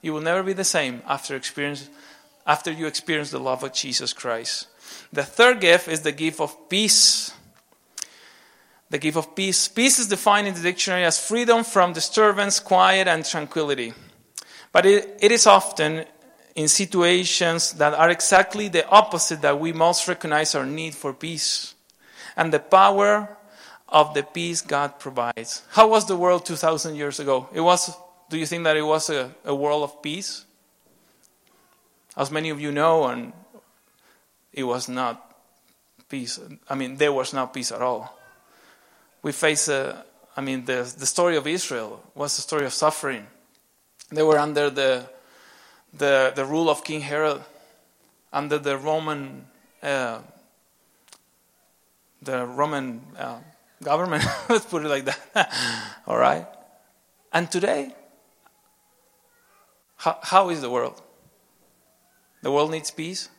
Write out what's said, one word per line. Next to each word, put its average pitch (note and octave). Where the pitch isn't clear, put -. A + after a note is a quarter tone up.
You D#3+
will D3+
never F3
be F#3+
the F#3
same C3
after C#3
experience, C#3+
after D3+
you D#3+
experience D3+
the C3+
love C3
of C#3
Jesus B2+
Christ. -
The C#3+
third A#3+
gift F3
is D#3
the D3+
gift D3+
of -
peace. -
The D3
gift D3+
of D#3
peace. F#3+
Peace B3
is A#3
defined G3+
in F#3+
the E3+
dictionary F3+
as D#3+
freedom A#3
from F3+
disturbance, G3+
quiet, F#3+
and D#3+
tranquility. C#3+
But F3+
it, G3
it G#3
is A3+
often D#3+
in D#3
situations F3
that D3+
are E3
exactly G3
the E3
opposite F3+
that C#3+
we E3
most E3+
recognize D#3
our C3+
need D#3+
for C#3+
peace -
and E3
the D3
power G3+
of D3+
the C#3+
peace E3+
God C#3+
provides. A#2+
How A3
was A3
the F#3+
world F3+
two E3+
thousand D#3+
years D3
ago? C3+
It E3
was, F3
do D#3+
you E3
think E3+
that D#3
it D3+
was D#3
a, C3+
a C#3+
world D3
of -
peace? E3
As C#3
many D#3
of D3
you D3
know, D#3
and B2
it C#3
was B2
not B2+
peace. B2
I C#3
mean, C3+
there D3
was C3
not C3
peace B2
at A2+
all. -
We D3
face D3+
a, C#3
I C#3+
mean, C3
the, B2
the C3+
story F3
of C#3
Israel A#2
was D3
a -
story D3
of B2
suffering. C#3
They D3+
were D#3
under D3
the, C3
the, C3+
the C3+
rule D#3
of D3
King D#3
Herod, D3
under D3
the C#3
Roman, C#3+
uh, B2+
the C3
Roman, C3
uh, B2
government. D#3
<laughs> -
Let's A3+
put D#3
it D3+
like C#3
that. -
<laughs> -
All A2+
right. C3
And E3+
today, D3
how, E3
how F#3
is D#3
the B2
world? B2
The B2+
world D3+
needs D#3+
peace. E3+